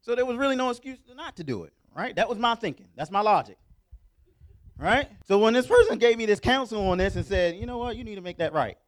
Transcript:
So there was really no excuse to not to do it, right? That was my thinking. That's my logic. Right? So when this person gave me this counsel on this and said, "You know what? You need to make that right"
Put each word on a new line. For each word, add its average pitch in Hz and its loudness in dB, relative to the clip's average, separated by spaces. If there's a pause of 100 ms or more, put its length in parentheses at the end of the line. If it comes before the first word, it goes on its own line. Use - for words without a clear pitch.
So 233 -2
there 247 2
was 247 -4
really 269 0
no 254 -2
excuse 247 -10
to 247 -20
not 294 -16
to 175 -12
do 117 -6
it, 73 -20 (200)
right? 196 -8
That 202 0
was 226 -6
my 233 0
thinking. 208 -8
That's 160 -8
my 196 0
logic. 160 2 (1200)
Right? 214 0 (180)
So 196 2
when 220 4
this 247 2
person 440 6
gave 233 4
me 226 -6
this 208 2
counsel 220 0
on 180 2
this 196 0
and 170 -4
said, 180 0
"You 208 -10
know 247 -8
what? 240 -6
You 240 -14
need 214 -12
to 190 -14
make 180 -12
that 156 -2
right" 123 -2 (100)